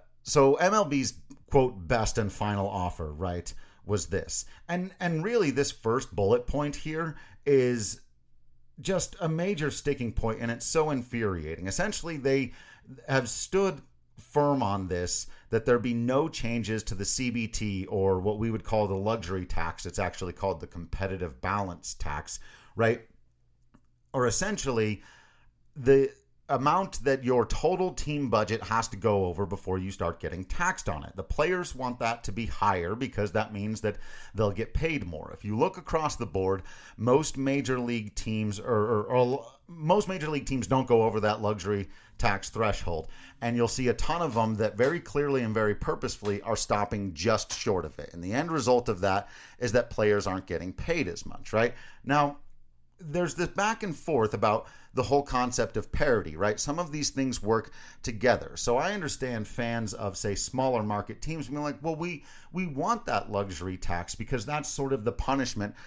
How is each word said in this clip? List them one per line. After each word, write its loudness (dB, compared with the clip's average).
so 8
M 4
L 6
B's, 0
quote, 4
"best 2
and 0
final 0
offer," -4
right, -4
was 0
this. -4
And, -4
and 0
really 2
this 2
first -2
bullet 4
point -2
here -6
is 4
just -2
a 0
major 0
sticking -2
point, 0
and 0
it's -4
so 4
infuriating. -2
Essentially, -2
they 2
have 2
stood 0
firm 2
on 0
this, -2
that 0
there 6
be 0
no 2
changes -2
to -6
the -4
C 0
B -2
T, -2
or 2
what 0
we 0
would -4
call 2
the -2
luxury -2
tax. -2
It's -6
actually -4
called -2
the -10
competitive -6
balance -4
tax, -6
right? 4
Or 2
essentially, 0
the 6
amount 2
that 4
your 4
total 2
team -2
budget 2
has 0
to -12
go 2
over -4
before -4
you -4
start -4
getting -8
taxed -2
on -4
it. -16
The -8
players 0
want -4
that -2
to -4
be -4
higher 2
because -2
that 0
means -4
that -2
they'll 2
get -4
paid 0
more. -10
If -14
you -2
look 2
across -2
the -4
board, 0
most 4
major 0
league -4
teams, 0
or, -2
or, 2
or 2
most 2
major -4
league -2
teams -2
don't 2
go 6
over 2
that 2
luxury 0
tax 0
threshold. -2
And 0
you'll 4
see 0
a 4
ton 0
of 0
them 2
that 0
very 2
clearly 0
and -2
very 2
purposefully -2
are -2
stopping 0
just 0
short 0
of -10
it. -14
And -10
the -4
end -2
result 4
of -2
that 2
is 0
that 4
players 4
aren't -2
getting -4
paid -2
as -8
much, -8
right? 2
Now, 2
there's -2
this 0
back -2
and -4
forth 2
about 2
the 2
whole 4
concept 0
of -4
parity, 2
right? 0
Some -4
of -6
these -2
things -2
work 0
together. 2
So 2
I 0
understand -4
fans -4
of, -6
say, -2
smaller 0
market -4
teams -4
being -6
like, -4
"Well, -2
we, -6
we -4
want -2
that -2
luxury -4
tax -2
because -4
that's -4
sort -4
of -2
the 2
punishment -2